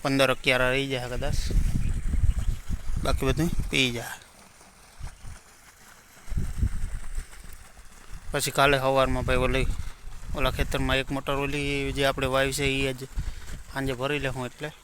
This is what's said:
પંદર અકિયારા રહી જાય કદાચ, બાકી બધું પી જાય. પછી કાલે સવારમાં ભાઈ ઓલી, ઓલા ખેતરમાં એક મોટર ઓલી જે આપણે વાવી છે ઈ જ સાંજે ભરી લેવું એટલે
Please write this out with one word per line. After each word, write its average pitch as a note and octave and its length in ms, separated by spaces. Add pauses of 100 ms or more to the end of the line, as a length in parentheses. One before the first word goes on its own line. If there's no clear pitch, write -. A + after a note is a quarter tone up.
પંદર C3+ 340
અકિયારા B2+ 400
રહી C#3 180
જાય B2 200
કદાચ, B2+ 260 (1700)
બાકી C3+ 240
બધું D3+ 220 (200)
પી C3+ 260
જાય. - 200 (4000)
પછી C#3 260
કાલે C#3 240
સવારમાં C3 440
ભાઈ B2+ 200
ઓલી, B2+ 200 (680)
ઓલા B2+ 240
ખેતરમાં C3+ 400
એક C3 160
મોટર C#3 320
ઓલી C#3 480
જે C#3 160
આપણે C3+ 240
વાવી C3+ 240
છે C#3+ 80
ઈ C3+ 320
જ - 20 (720)
સાંજે C3+ 300
ભરી C#3 260
લેવું B2 240
એટલે D3+ 180 (160)